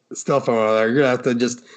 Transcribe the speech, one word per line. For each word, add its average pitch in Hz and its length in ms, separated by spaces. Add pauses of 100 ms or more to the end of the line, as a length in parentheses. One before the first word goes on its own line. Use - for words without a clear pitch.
(120)
stuff - 360
over 110 260
there. 110 140
You're 120 100
gonna 135 120
have 123 120
to 127 140
just 120 280 (120)